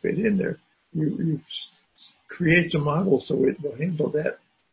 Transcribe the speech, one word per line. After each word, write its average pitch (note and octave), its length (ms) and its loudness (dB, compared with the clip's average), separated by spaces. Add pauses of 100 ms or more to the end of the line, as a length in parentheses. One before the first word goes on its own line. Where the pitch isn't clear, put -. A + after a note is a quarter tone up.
fit - 160 -2
in G#2+ 200 2
there. - 200 -2 (360)
You, D#3 140 0 (100)
you D#3+ 180 0
s-, - 340 -12 (260)
s-, - 180 -12 (160)
create E3+ 420 2
the D#3+ 80 2
model D3 400 2
so - 260 0
it - 160 0
will C#3+ 140 -6
handle D#3 360 -2
that - 280 -2 (340)